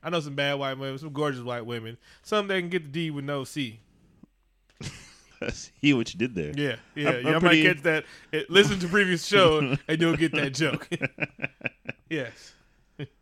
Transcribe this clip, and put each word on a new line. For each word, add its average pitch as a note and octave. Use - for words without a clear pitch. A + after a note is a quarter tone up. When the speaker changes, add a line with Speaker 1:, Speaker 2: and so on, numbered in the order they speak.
Speaker 1:
I D#3+
know E3+
some C#3+
bad C#3+
white C3+
women, C3+
some D#3
gorgeous C#3
white A#2+
women. A#2
Some G#3
that F#3+
can F3
get F3
the D3
D D#3+
with C#3+
no C#3+
C. A#2+
Speaker 2:
<laughs> -
I -
see -
what A2+
you F2+
did B2
there. D2+
Speaker 1:
Yeah, C#3
yeah. D3
Speaker 2:
I'm, C3
I'm C3
Speaker 1:
Y'all E3
Speaker 2:
pretty E3
Speaker 1:
might F3+
catch C#3+
that. D#3
Eh, D#3
listen G3
to F3
previous F#3
show, D#3
Speaker 2:
<laughs> -
Speaker 1:
and D#3+
you'll E3
get D#3
that C#3
joke. C#3+
<laughs> E3+
Yes. C3
<laughs> C#3+